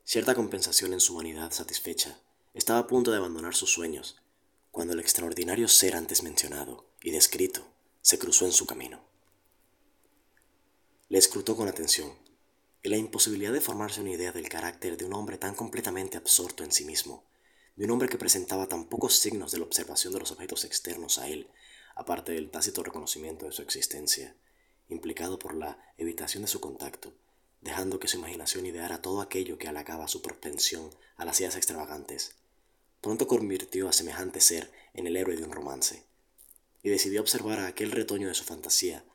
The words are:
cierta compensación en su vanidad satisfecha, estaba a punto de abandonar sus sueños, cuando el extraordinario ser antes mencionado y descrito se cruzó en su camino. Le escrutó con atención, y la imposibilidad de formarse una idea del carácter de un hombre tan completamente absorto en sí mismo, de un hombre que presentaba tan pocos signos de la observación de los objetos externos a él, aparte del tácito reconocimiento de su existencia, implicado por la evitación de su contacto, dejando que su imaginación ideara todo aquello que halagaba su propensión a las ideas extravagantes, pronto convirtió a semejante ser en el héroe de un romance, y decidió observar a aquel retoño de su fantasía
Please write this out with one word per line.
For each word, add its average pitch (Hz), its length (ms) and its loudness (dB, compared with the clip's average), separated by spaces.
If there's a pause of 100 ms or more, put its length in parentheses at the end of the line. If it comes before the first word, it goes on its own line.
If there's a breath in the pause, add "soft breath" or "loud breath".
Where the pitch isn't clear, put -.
cierta 113 320 4
compensación 92 580 2
en 92 60 0
su 87 160 6
vanidad 80 360 -6
satisfecha, - 680 -4 (340)
estaba 117 260 4
a 120 80 2
punto 120 240 6
de 110 60 4
abandonar 85 380 -4
sus - 160 4
sueños, 80 460 -2 (540)
cuando 85 220 -2
el 85 60 0
extraordinario 87 680 2
ser 92 280 8
antes 82 260 0
mencionado 73 640 -4 (160)
y 82 100 -2
descrito - 540 4 (360)
se - 180 6
cruzó - 260 6
en 92 60 2
su - 140 6
camino. 64 360 -10 (2000)
Le 95 100 2
escrutó 101 380 6
con 110 120 0
atención, 80 460 0 (680)
y 98 60 -2
la 107 80 4
imposibilidad 107 560 0
de 147 80 2
formarse 104 400 -2
una 98 100 -4
idea 87 200 -2
del 82 180 -8
carácter 85 480 -6
de 92 80 -4
un 92 80 -4
hombre 107 240 -6
tan 98 180 -6
completamente 95 640 -4
absorto - 460 2
en 73 80 -4
sí 73 140 4
mismo, 73 380 -4 (520 soft breath)
de 101 100 -2
un 110 60 2
hombre 123 180 2
que 127 80 -2
presentaba 92 500 2
tan 87 180 -4
pocos - 300 2
signos 101 360 2
de 85 80 -2
la 80 60 -2
observación - 480 -2
de 95 60 -2
los - 120 -6
objetos - 340 -6
externos 85 520 -2
a 65 100 -6
él, 76 200 -8 (480 loud breath)
aparte 85 360 -6
del 80 180 -4
tácito 87 340 -4
reconocimiento 80 640 -8
de 76 60 -10
su - 100 -8
existencia, - 760 -2 (540)
implicado 85 500 -6
por - 140 -10
la 78 240 -8 (200 loud breath)
evitación 82 460 -6
de 107 60 -2
su - 100 -2
contacto, - 540 -10 (480)
dejando 92 380 -4
que - 80 -4
su - 100 0
imaginación 85 480 -4
ideara 85 360 -6
todo 98 200 -2
aquello 90 360 -4
que 82 100 -10
halagaba 78 400 -8
su 78 140 -4
propensión - 680 -4 (260 soft breath)
a 85 100 -8
las 85 140 0
ideas 92 160 0
extravagantes, - 800 -4 (640)
pronto 117 260 0
convirtió 98 600 2
a 85 60 2
semejante 87 480 0
ser 82 300 4 (220 loud breath)
en 90 140 -4
el 85 80 2
héroe 92 200 2
de 80 80 -4
un 80 80 -8
romance, 69 520 -4 (800)
y 101 60 2
decidió 98 320 2
observar 107 380 0
a 95 80 -2
aquel 107 240 -4
retoño 101 360 0
de 90 60 -2
su - 100 -2
fantasía 80 720 0